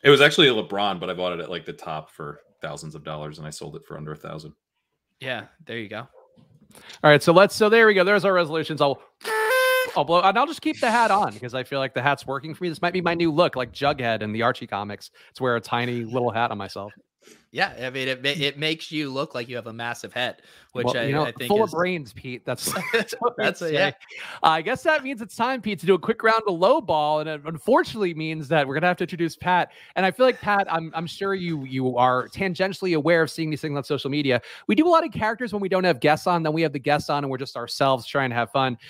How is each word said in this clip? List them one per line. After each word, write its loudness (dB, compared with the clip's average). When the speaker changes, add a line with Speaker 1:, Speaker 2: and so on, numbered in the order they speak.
Speaker 1:
It 8
was 10
actually 6
a 6
LeBron, -2
but -6
I -4
bought -2
it -6
at, -10
like, -8
the -12
top -10
for -14
thousands -12
of -18
dollars, -10
and -14
I -12
sold -14
it -18
for -14
under -12
a -12
thousand. -14
Speaker 2:
Yeah, -10
there -10
you -10
go. -12
Speaker 3:
All 8
right, 8
so 4
let's, 8
so 2
there 8
we 6
go. 4
There's 2
our 4
resolutions. 0
I'll, 2
I'll 2
blow, 4
and 4
I'll 2
just -10
keep -4
the 2
hat 4
on 2
because -12
I -4
feel -6
like -4
the -2
hat's 0
working -8
for -10
me. -2
This -6
might 0
be -2
my 0
new 2
look, 2
like -6
Jughead -2
in -6
the -2
Archie 0
comics. -8
It's -16
wear 0
a -2
tiny -4
little -2
hat -2
on -6
myself. -10
Speaker 2:
Yeah, -2
I -6
mean, -4
it -4
ma-, 0
it -4
makes -6
you -4
look -6
like -6
you -10
have -10
a -12
massive -10
head, -4
which -4
Speaker 3:
Well, 0
Speaker 2:
I, -2
Speaker 3:
you -2
know, 0
Speaker 2:
I -6
think -10
Speaker 3:
full 4
Speaker 2:
is -6
Speaker 3:
of -4
brains, -2
Pete. -14
That's, -6
Speaker 2:
<laughs> -8
Speaker 3:
that's -2
what 0
Speaker 2:
That's -2
Speaker 3:
they -4
Speaker 2:
a, -2
yeah. 2
Speaker 3:
say. -14
Uh, 4
I 2
guess -4
that 2
means -8
it's -14
time, -2
Pete, -4
to -6
do 6
a 2
quick -2
round 4
of -2
low 4
ball, 0
and -6
it -8
unfortunately 0
means -6
that 4
we're -4
gonna 2
have 0
to -2
introduce -4
Pat. 0
And 2
I 4
feel 2
like, 2
Pat, 0
I'm, -4
I'm -6
sure -6
you, -4
you -2
are 4
tangentially -2
aware 4
of 0
seeing -6
these -6
things -4
on -4
social -4
media. 0
We 2
do 4
a 4
lot 6
of -10
characters -4
when -4
we -4
don't 2
have 2
guests 2
on, 2
then 0
we -2
have 0
the -4
guests 0
on, -2
and -4
we're -6
just -10
ourselves 0
trying -2
to -2
have 0
fun. 0